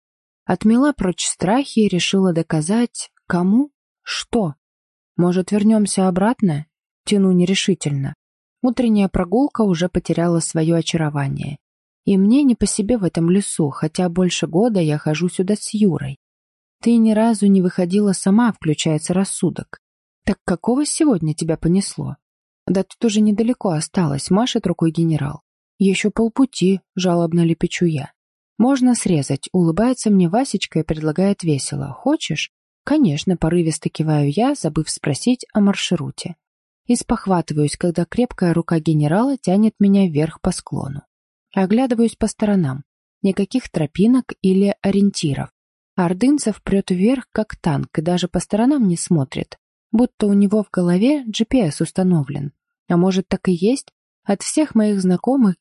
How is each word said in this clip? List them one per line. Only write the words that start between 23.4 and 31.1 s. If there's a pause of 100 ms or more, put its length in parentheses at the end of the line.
осталось",
машет
рукой
генерал. (360)
"Ещё
полпути", (160)
жалобно
лепечу
я. (440)
"Можно
срезать",
улыбается
мне
Васечка
и
предлагает